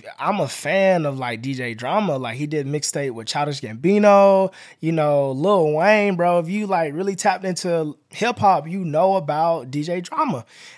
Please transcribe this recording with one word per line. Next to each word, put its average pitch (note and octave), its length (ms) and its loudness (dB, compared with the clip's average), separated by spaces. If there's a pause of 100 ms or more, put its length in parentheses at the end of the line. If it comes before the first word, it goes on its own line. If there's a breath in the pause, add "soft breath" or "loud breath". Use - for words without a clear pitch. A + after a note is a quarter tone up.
(200)
I'm F#3 200 -2
a D3+ 80 0
fan F3+ 600 2
of, C#3 100 -6
like, A#2+ 240 -6
D C3+ 140 -6
J B2 180 -6
Drama. D3 440 -2
Like, B2 200 -6
he D3 80 -4
did D3 220 -4
mixtape C#3+ 440 -6
with A2 160 -12
Childish D3 340 -4
Gambino, F#3+ 920 4 (260 loud breath)
you D#3+ 120 -2
know, D3 400 2
Lil D#3+ 400 2
Wayne, G3+ 440 2
bro. F3 220 2
If E3 120 -2
you, G#3 180 -4
like, E3 260 -2
really F#3+ 220 -4
tapped F#3+ 300 -2
into E3+ 520 -2 (140)
hip A3+ 260 -2
hop, F3+ 300 4
you F#3 180 -6
know E3+ 300 2
about D#3 560 0
D D3 100 -4
J F3 200 -4
Drama. F3+ 440 -4 (320 loud breath)